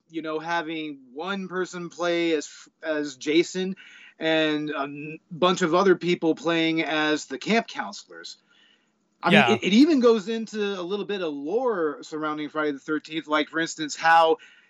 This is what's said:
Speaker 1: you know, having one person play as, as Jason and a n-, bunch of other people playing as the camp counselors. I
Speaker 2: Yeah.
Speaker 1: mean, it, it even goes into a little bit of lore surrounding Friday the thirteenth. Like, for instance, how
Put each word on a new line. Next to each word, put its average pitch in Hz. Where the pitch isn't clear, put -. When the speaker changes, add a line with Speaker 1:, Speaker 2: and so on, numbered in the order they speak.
Speaker 1:
you 160
know, 156
having 156
one 185
person 175
play 170
as, 147
as 151
Jason 170
and 156
a 143
n-, 147
bunch 180
of 165
other 185
people 170
playing 160
as 151
the 131
camp 220
counselors. 90
I 170
Speaker 2:
Yeah. 147
Speaker 1:
mean, 110
it, -
it 185
even 277
goes 226
into 208
a 180
little 185
bit 190
of 160
lore 160
surrounding 151
Friday 151
the 135
thirteenth. 156
Like, 151
for 151
instance, 156
how 165